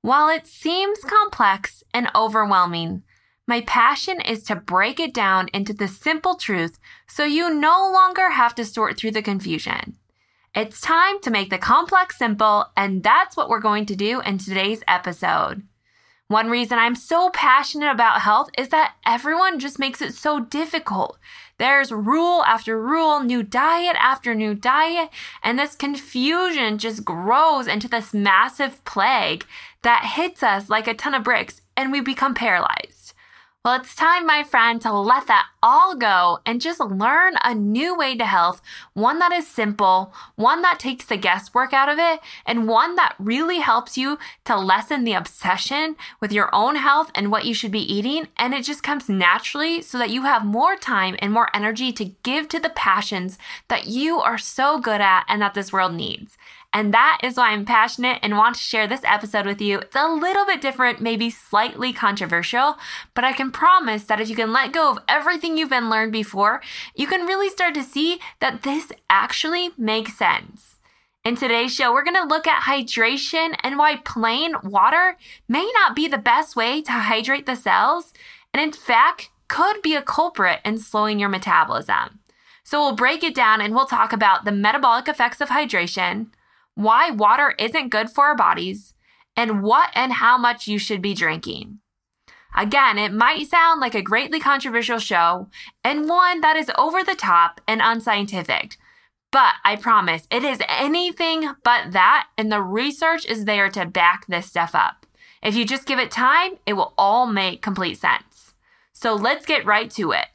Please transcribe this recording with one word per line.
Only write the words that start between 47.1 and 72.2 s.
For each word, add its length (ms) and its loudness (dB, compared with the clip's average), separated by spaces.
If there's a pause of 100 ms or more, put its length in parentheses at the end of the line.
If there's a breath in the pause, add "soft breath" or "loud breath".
and 180 -2
what 140 0
you 80 -4
should 180 -6
be 220 -4
eating, 420 -4
and 200 -2
it 80 -6
just 180 -8
comes 260 -4
naturally 760 0
so 160 -8
that 100 -2
you 140 -4
have 200 2
more 320 2
time 440 -2
and 120 -2
more 240 2
energy 360 -2
to 140 -8 (180)
give 260 -4
to 100 -4
the 100 -4
passions 680 -2 (300 loud breath)
that 180 -4
you 340 -2
are 200 -2
so 400 0
good 220 -2
at 260 4
and 120 0
that 140 0
this 180 -6
world 220 0
needs. 420 -10 (380 loud breath)
And 200 2
that 280 6
is 140 -4
why 160 4
I'm 140 -4
passionate 560 2
and 160 0
want 180 4
to 60 -10
share 260 -2
this 160 -4
episode 420 0
with 140 -4
you. 200 -2
It's 160 -12
a 120 2
little 380 0
bit 160 -2
different, 400 -2
maybe 280 -2
slightly 640 -4
controversial, 840 -2 (360 loud breath)
but 120 0
I 80 2
can 180 -4
promise 540 4
that 160 0
if 80 -4
you 80 -6
can 160 -2
let 180 2
go 180 2
of 100 0 (100)
everything 480 0
you've 120 -2
been 200 0
learned 240 0
before, 480 0 (340 loud breath)
you 120 -4
can 200 -2
really 220 0
start 240 -2
to 100 -4
see 380 -4 (180 loud breath)
that 240 -4
this 260 -4 (200)
actually 680 -4
makes 400 -6
sense. 600 -6 (480)
In 100 -2
today's 400 -2
show, 160 0
we're 140 0
gonna 200 0